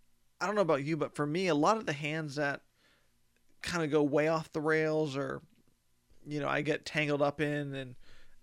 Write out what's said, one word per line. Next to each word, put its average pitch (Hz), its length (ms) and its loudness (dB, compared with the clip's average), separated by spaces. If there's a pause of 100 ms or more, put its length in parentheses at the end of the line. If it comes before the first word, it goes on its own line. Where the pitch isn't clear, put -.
(400)
I 170 60 -2
don't 202 80 0
know 208 60 2
about 151 240 2
you, 160 120 0
but 135 200 -2
for 147 100 0
me, 175 220 0
a 160 60 4
lot 165 220 4
of 220 100 -6
the 160 60 -2
hands 147 440 -4
that 143 260 -2 (1000)
kinda 165 260 -2
go 147 140 4
way 147 260 4
off 160 240 -2
the 160 80 -2
rails 156 560 2
or, 139 260 -6 (840)
you 147 140 -6
know, 139 100 -2
I 143 140 0
get 147 220 -2
tangled 147 380 0
up 143 180 0
in 147 340 -2
and 131 220 -10 (460)